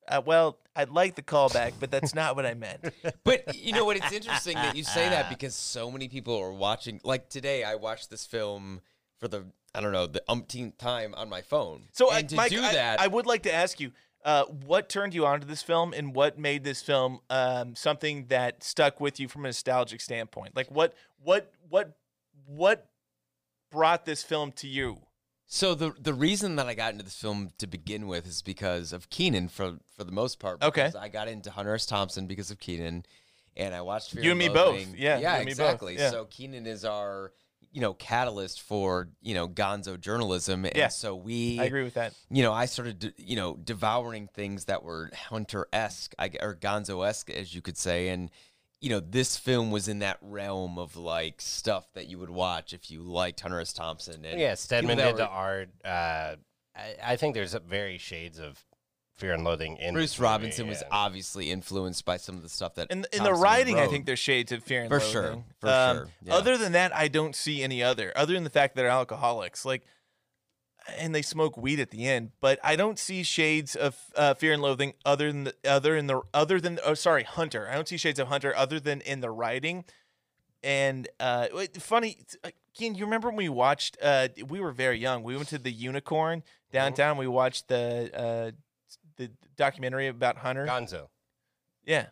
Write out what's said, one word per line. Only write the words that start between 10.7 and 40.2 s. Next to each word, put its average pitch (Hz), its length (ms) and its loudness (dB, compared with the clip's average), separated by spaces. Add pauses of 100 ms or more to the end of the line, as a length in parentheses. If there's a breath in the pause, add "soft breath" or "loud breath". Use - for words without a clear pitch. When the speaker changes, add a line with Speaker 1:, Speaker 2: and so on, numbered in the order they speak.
Speaker 2:
time 117 380 -4
on 107 140 -10
my 92 120 -8
phone. 90 520 -2
Speaker 1:
So, 254 200 6
Speaker 2:
And 220 140 2
Speaker 1:
uh, - 20 -12
Speaker 2:
to 156 80 -2
Speaker 1:
Mike, 233 140 4
Speaker 2:
do 214 120 0
Speaker 1:
I, 247 120 2
Speaker 2:
that, 117 260 4
Speaker 1:
I 196 60 4
would 220 200 2
like 240 180 2
to 170 100 2
ask 175 240 2
you, 131 140 -6 (320 soft breath)
uh, 147 200 6
what 151 440 0
turned 196 260 -2
you 165 120 4
on 143 140 4
to 139 60 -12
this 151 160 -8
film 170 300 2
and 143 220 -6
what 143 240 4
made 143 260 0
this 139 180 -4
film, 131 380 2 (100)
um, 127 460 2
something 147 520 -2
that 123 360 2
stuck - 360 2
with 143 200 -2
you 135 80 -4
from 143 160 -10
a 131 40 -2
nostalgic 123 520 0
standpoint? 113 560 -8
Like, 131 140 -2
what, 156 240 4 (280 soft breath)
what, 196 300 4 (160)
what, 180 280 2 (500)
what 165 420 4 (840)
brought 160 340 4
this 151 180 -4
film 147 300 -2
to - 160 -14
you? 131 300 -4 (480)
Speaker 2:
So 185 280 2
the, 156 260 -2
the 143 140 0
reason 180 420 2
that 135 100 0
I 120 80 -4
got 113 180 -2
into 104 120 -10
this 95 120 -14
film 101 420 -4
to 104 80 -6
begin 101 400 -6
with 87 200 -4
is 87 140 -8
because 90 540 -4
of 90 160 -14
Keenan 110 380 0
for, 90 280 -6 (180)
for 104 100 -12
the 90 80 -10
most 113 260 -2
part. 98 240 -4
Speaker 1:
Okay. 147 220 4
Speaker 2:
Because 156 120 -2
I 104 120 -10
got 107 200 -6
into 104 220 -10
Hunter 101 240 -2
S. 110 100 -2
Thompson 95 420 -2
because 95 240 -8
of 104 80 -14
Keenan, 85 460 -6 (500 soft breath)
and 95 200 -6
I 87 80 -8
watched 98 300 -6
Fear 120 100 -6
Speaker 1:
You 165 80 6
and 175 80 2
me 175 100 4
both. 160 280 6
Speaker 2:
Loathing. 95 200 -8
Speaker 1:
Yeah, 139 220 2
Speaker 2:
Yeah, 170 140 2
Speaker 1:
you 156 80 2
and 127 60 -2
me 131 60 -4
both. 127 80 -6
Speaker 2:
exactly. 113 380 0
Speaker 1:
Yeah. 139 120 2
Speaker 2:
So 117 140 -4
Keenan 127 420 -12
is 110 200 -6
our, 101 460 -6 (380)
you 135 120 -6
know, 101 100 2
catalyst 110 720 -2
for, 92 480 0 (100)
you 113 140 -4
know, 87 120 0
gonzo 95 540 -2
journalism. 95 640 0